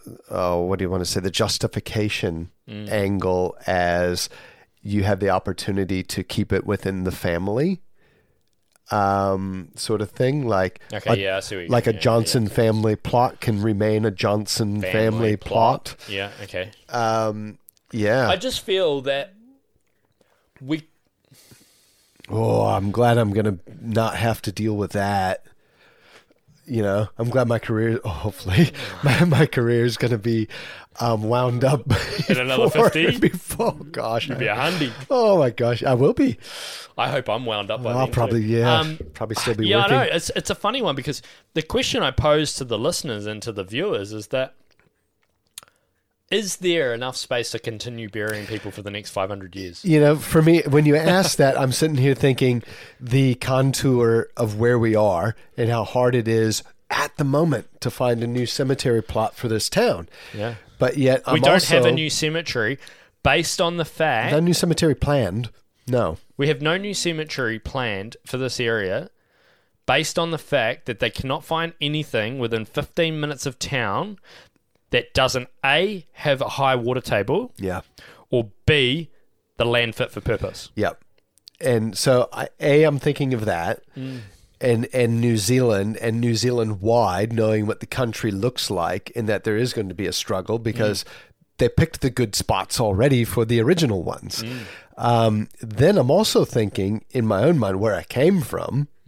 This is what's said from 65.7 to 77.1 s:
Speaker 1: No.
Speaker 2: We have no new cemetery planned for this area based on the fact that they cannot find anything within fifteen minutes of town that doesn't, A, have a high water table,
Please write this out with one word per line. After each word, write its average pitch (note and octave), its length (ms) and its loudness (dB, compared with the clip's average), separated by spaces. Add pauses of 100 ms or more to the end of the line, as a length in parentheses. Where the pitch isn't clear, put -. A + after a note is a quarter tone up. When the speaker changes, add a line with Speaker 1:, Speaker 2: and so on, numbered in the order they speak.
Speaker 1:
No. A2 300 0 (200)
Speaker 2:
We C#3 100 0
have D3 140 0
no D#3 140 0
new G3 200 -4
cemetery D3+ 640 -4
planned A2 640 -6
for - 120 -8
this B2+ 220 -4
area A2+ 500 -2 (760)
based D3+ 320 0
on E3+ 140 -2
the D#3+ 80 -4
fact B2+ 480 -2
that A2+ 120 -6
they A#2 120 0
cannot C#3 340 -6
find E3 340 -4
anything C#3+ 600 -2
within A2+ 260 -4
fifteen D#3 540 -2
minutes D3 260 -6
of C3+ 140 -8
town C3 580 -4 (720)
that - 220 0
doesn't, B2+ 360 0 (160)
A, F3 480 0
have C#3 280 0
a A#2+ 60 -4
high C3+ 280 0
water B2 260 -2
table, C3 560 -2